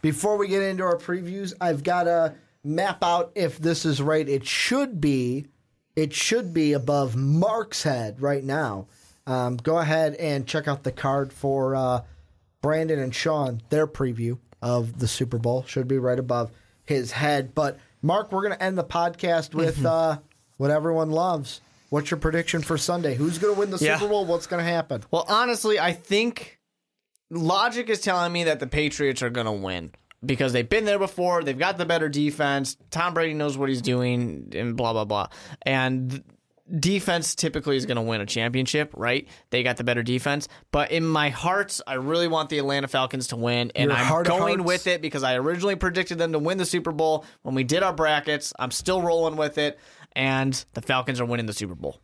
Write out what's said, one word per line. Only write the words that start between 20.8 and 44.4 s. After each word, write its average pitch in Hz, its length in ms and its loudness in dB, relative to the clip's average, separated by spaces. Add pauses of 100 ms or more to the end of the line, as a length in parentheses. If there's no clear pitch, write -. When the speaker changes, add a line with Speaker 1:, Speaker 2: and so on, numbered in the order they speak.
Speaker 1:
loves. 160 480 0 (300)
What's 147 200 0
your 160 120 -2
prediction 165 400 0
for 156 160 -2
Sunday? 165 380 0
Who's 160 220 0
gonna 208 160 2
win 202 180 2
the 185 80 -4
Speaker 2:
Yeah. 156 180 4
Speaker 1:
Super 208 140 0
Bowl? 202 140 2
What's 170 220 -2
gonna 175 160 -2
happen? 160 480 -2
Speaker 2:
Well, 165 160 0
honestly, 220 500 2
I 170 140 2
think 208 680 -2 (720)
logic 208 580 0
is 208 120 0
telling 175 300 2
me 175 120 -2
that 156 160 2
the 139 80 -6
Patriots 147 560 0
are 120 60 0
gonna 117 240 -2
win 92 380 -4 (340)
because 135 280 0
they've 120 160 0
been 214 160 2
there 202 140 2
before. 180 440 0
They've 135 140 -4
got 180 200 0
the 175 80 -2
better 160 240 2
defense. 139 680 0 (140)
Tom 170 220 -2
Brady 165 200 0
knows 147 240 -2
what 135 120 0
he's 127 120 -2
doing 120 760 -2
and 117 220 -2
blah, 117 160 0
blah, 107 120 0
blah. 104 220 0 (360)
And 131 480 0
th-, 135 120 -10 (560)
defense 175 560 0
typically 147 420 -2
is 127 80 -2
gonna 120 180 -2
win 113 180 -2
a 101 60 -4
championship, 131 680 0
right? 123 320 -2 (220)
They 120 140 2
got 123 140 0
the - 60 -4
better 120 200 2
defense. 127 440 0 (240)
But 147 200 0
in 165 140 0
my 151 240 2
heart, 185 580 -2
I 135 80 -4
really 160 320 0
want 156 220 0
the 151 100 0
Atlanta 139 280 0
Falcons 131 400 -2
to 120 80 -6
win, 120 400 0
and 139 140 4
Speaker 1:
Your 117 100 2
Speaker 2:
I'm 127 60 2
Speaker 1:
heart 165 220 2
of 170 100 4
Speaker 2:
going 175 220 2